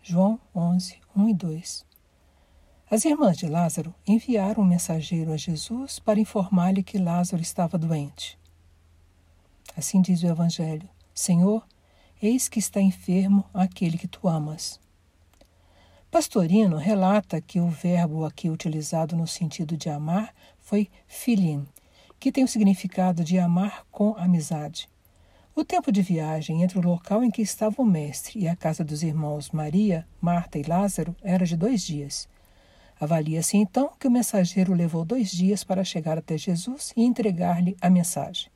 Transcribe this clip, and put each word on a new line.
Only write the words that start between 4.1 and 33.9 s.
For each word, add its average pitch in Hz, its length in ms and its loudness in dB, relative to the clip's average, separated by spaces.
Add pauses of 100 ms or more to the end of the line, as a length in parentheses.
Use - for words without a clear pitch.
um - 20 6
mensageiro 165 680 0
a 156 40 -2
Jesus 220 640 -8
para 214 180 2
informar-lhe 190 640 0
que - 160 -6
Lázaro 175 420 0
estava 170 380 -4
doente. 156 580 -6 (1400)
Assim 190 260 2
diz 175 220 2
o - 20 2
Evangelho: 165 600 -2 (260)
"Senhor, 196 500 2 (560)
eis 233 280 0
que - 100 -4
está 202 220 -2
enfermo 196 640 4 (100)
aquele 180 420 0
que 180 120 -6
tu - 180 -6
amas." 156 540 -4 (1300)
Pastorino 190 680 2
relata 190 600 2
que - 200 -4
o 175 80 2
verbo 165 560 0
aqui 160 260 -4
utilizado 160 680 -4
no 165 80 -2
sentido 160 520 -6
de 147 120 -8
amar 156 460 -4 (240)
foi 208 320 -2 (160)
philin, 170 580 0 (540)
que - 140 -2
tem 269 100 2
o 254 60 2
significado 185 720 2
de 170 160 2
amar 180 540 0
com 214 240 0
amizade. 160 720 -2 (680)
O - 100 0
tempo 320 280 0
de 196 100 4
viagem 160 640 -2
entre 185 120 0
o 185 60 0
local 175 400 0
em 247 80 2
que 214 100 -4
estava 214 400 -2
o 254 60 4
mestre 156 540 -2
e 170 80 0
a 170 80 0
casa 160 260 -2
dos 151 220 -4
irmãos 151 480 -4
Maria, 165 520 0 (160)
Marta 175 380 -2
e 143 60 -4
Lázaro 175 580 -2
era 185 240 2
de 170 100 0
dois 196 260 0
dias. 143 460 -8 (720)
Avalia-se 160 560 0
então 254 420 2